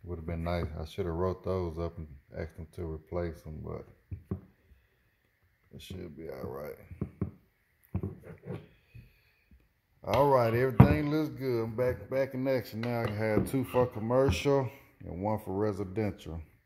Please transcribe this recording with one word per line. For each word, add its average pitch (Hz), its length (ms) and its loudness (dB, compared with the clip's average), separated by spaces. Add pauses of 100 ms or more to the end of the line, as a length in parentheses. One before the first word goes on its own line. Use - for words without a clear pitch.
Would 87 140 -8
have 80 80 -10
been 82 180 -4
nice. 85 240 0 (120)
I 82 60 -6
should 95 200 -6
have 82 100 -2
wrote 90 280 0
those 90 360 -2
up 85 180 -4
and 80 100 -10 (300)
asked 82 200 -8
them 80 160 -12
to 85 180 -8
replace 85 500 -6
them, 78 220 -12
but 80 240 -10 (1900)
it 69 80 -16
should 90 360 -10
be 80 100 -12
all 64 220 -8
right. 69 280 -8 (3250)
All 123 240 4
right, 123 260 6
everything 135 580 6
looks 151 180 2
good. 123 340 -2
I'm 113 120 -4
back, 123 340 0
back 135 240 0
in 131 140 -2
action 113 340 0
now. 117 260 -2
I 107 40 -2
had 107 360 4
two 131 160 0
for 123 220 4
commercial 131 840 4 (360)
and 87 160 -6
one 107 180 0
for 98 140 -6
residential. 98 880 -2 (240)